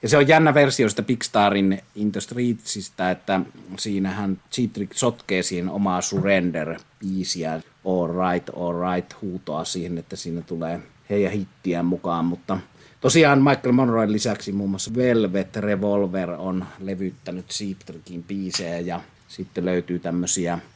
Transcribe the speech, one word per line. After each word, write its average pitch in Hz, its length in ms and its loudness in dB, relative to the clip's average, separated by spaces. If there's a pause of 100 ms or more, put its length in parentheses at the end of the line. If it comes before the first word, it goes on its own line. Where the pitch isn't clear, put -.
Ja - 80 -2
se 151 80 6
on 143 100 8
jännä 160 260 8
versio 139 360 6
sitä 110 120 -2
Big 113 200 -2
Starin 101 600 2 (140)
In 104 160 -2
the 95 100 -4
Streetsistä, 113 880 -4
että 92 300 -2 (380)
siinähän 98 600 -2 (120)
Cheap 117 220 -2
Trick 101 200 -6
sotkee 104 500 0
siihen 90 260 -2
omaa 92 320 0
Surrender-biisiä, 87 1600 -2 (240)
"All 90 220 2
right, 90 480 0
all 87 260 -4
right" 90 400 -4
huutoa 87 440 -6
siihen, 87 320 -6
että 82 180 -10
siinä 85 260 -8
tulee 82 380 -6 (300)
heidän 101 220 2
hittiään 92 540 -4
mukaan, 87 400 0
mutta 87 340 -4 (420)
tosiaan 143 420 6
Michael 135 280 4
Monroen 117 400 4
lisäksi 104 400 -2
muun 98 180 -2
muassa 98 260 -4
Velvet 110 600 2
Revolver 101 760 0
on 92 340 -4 (140)
levyttänyt 92 680 -8
Cheap 98 380 -6
Trickin 85 380 -14
biisejä, 90 560 -6
ja 87 220 -6 (260)
sitten 92 380 -8
löytyy 90 340 -2
tämmösiä 87 600 -4 (160)